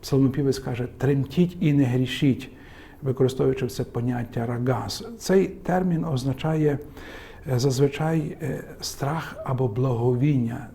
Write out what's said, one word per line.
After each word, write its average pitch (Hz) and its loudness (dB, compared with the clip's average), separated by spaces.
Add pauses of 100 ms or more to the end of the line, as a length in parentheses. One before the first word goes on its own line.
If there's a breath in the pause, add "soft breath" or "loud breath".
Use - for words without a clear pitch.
Псалмопівець 135 2
каже: 123 -6 (100)
«Тремтіть 143 2
і 151 4
не 143 6
грішіть». 127 2 (520 loud breath)
Використовуючи 131 2
це 123 -4
поняття 120 -2
«рагас». 120 -2 (140)
цей 190 4
термін 175 0
означає, 147 0 (720 loud breath)
е, 127 2
зазвичай, 143 2
е, - -6 (180)
страх - -6 (100)
або 131 0
благовіння. 123 2